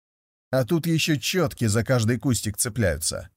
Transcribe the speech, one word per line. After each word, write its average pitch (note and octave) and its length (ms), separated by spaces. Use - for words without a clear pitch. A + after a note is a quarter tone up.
А C3 120
тут E3+ 240
ещё D#3+ 300
чётки D3+ 480
за A2 180
каждый A#2+ 340
кустик A2 380
цепляются. F2+ 800